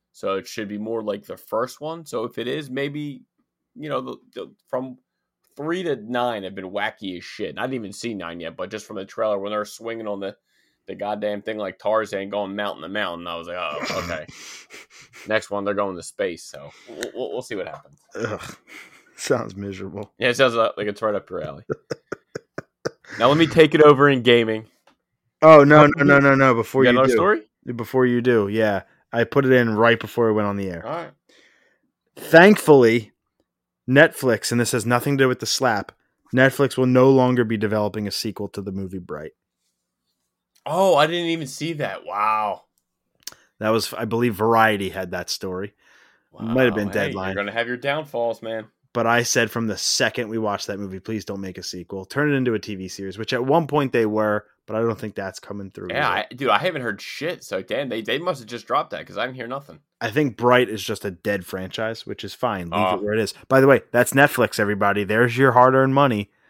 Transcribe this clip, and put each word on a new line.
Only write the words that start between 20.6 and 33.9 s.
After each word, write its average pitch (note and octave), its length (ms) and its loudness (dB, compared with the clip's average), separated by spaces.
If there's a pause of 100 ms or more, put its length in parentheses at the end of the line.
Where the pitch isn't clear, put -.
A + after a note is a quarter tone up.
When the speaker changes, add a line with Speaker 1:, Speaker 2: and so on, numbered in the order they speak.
Speaker 1:
like G#2 100 -4
it's G2+ 140 -8
right A2 120 -2
up G2 160 -8
your E2+ 140 -8
alley. D2 260 -12
<laughs> - 40 -2 (1500)
Now A#2 100 4
let D3 80 4
me E3 100 4
take D#3 260 6
it D#3 80 6
over C#3+ 280 10
in C3 120 2
gaming. A2 460 4 (760)
Speaker 2:
Oh, D#3 220 12
no, D3 140 8
Speaker 1:
How D3+ 100 10
Speaker 2:
no, D3 60 4
Speaker 1:
can C#3+ 140 2
Speaker 2:
no, C#3+ 100 8
Speaker 1:
we C#3 60 4
Speaker 2:
no, C#3 120 6
no. C3+ 180 4
Before A#2 300 0
Speaker 1:
You B2+ 60 6
got - 20 4
Speaker 2:
you B2 80 4
Speaker 1:
another C3 80 4
Speaker 2:
do. B2+ 80 4
Speaker 1:
story? G3+ 260 2 (340)
Speaker 2:
Before B2 300 0
you A#2+ 160 2
do, A#2 260 4
yeah. G#2 360 0 (280)
I A#2 120 0
put C3+ 220 0
it C3 80 4
in A#2 220 4
right A2+ 240 4
before A#2 300 -2
it A2 40 2
went G#2 140 0
on G2+ 100 -4
the G2 120 -6
air. E2+ 160 -10
Speaker 1:
All C3 80 -10
right. E3+ 180 -12 (1040)
Speaker 2:
Thankfully, C#3+ 960 6 (760)
Netflix, C3+ 640 4